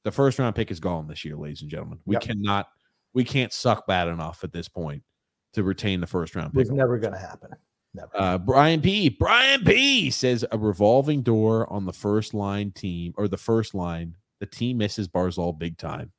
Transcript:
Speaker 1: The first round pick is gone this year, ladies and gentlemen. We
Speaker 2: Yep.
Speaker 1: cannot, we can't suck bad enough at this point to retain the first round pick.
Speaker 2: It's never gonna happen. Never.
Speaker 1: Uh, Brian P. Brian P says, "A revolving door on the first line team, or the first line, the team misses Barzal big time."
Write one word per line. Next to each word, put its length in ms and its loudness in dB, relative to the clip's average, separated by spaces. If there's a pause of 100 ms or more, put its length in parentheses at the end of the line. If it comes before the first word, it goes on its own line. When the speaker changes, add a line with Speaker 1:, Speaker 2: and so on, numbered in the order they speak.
Speaker 1:
The 100 -4
first 260 4
round 180 0
pick 140 -2
is 100 -10
gone 260 -4
this 180 -12
year, 120 -10
ladies 260 -10
and 80 -12
gentlemen. 340 -12
We 120 0
Speaker 2:
Yep. 60 0
Speaker 1:
cannot, 460 -2 (440)
we 120 2
can't 280 0
suck 340 2
bad 220 2
enough 340 -8
at 100 -8
this 160 -8
point 340 -8 (500)
to 100 0
retain 380 -2
the 60 -4
first 280 -4
round 180 -6
pick. 100 4
Speaker 2:
It's 80 -2
never 280 2
gonna 200 -4
happen. 320 -16 (440)
Never. 180 -16
Speaker 1:
Uh, 260 2
Brian 420 4
P. 280 4
Brian 560 2
P 460 4
says, 400 0
"A 80 -2
revolving 640 4
door 500 2
on 140 -4
the 60 -4
first 420 -2
line 380 -2
team, 440 -6
or 120 -2
the 80 -6
first 360 0
line, 440 -6 (240)
the 60 -8
team 320 -4
misses 280 -2
Barzal 500 -2
big 220 -8
time." 400 -10